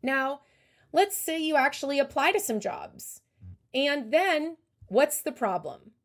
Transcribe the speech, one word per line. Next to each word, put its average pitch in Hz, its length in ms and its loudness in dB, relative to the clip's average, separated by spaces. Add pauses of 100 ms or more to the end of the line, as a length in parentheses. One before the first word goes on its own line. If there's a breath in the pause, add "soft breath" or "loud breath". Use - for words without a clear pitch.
Now, 269 380 0 (500 soft breath)
let's 392 240 4
say 320 240 -2
you 311 160 0
actually 277 420 0
apply 277 320 2
to 403 100 2
some 220 200 -2
jobs. - 640 -10 (520)
And 269 380 0
then 330 440 2 (300)
what's - 340 2
the 294 120 -6
problem? 180 640 -6 (100)